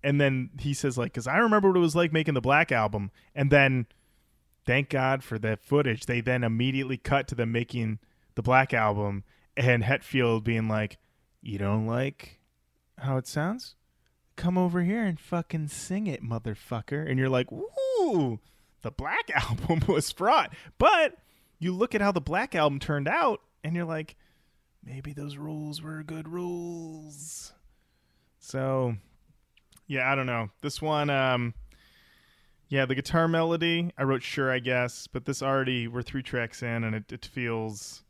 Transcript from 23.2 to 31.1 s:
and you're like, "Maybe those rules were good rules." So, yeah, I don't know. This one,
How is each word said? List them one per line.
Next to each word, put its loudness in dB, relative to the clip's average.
and -4
you're -2
like, -8
"Maybe -12
those -10
rules -8
were -12
good -12
rules." -10
So, -2
yeah, 0
I 4
don't -2
know. -2
This -6
one, 0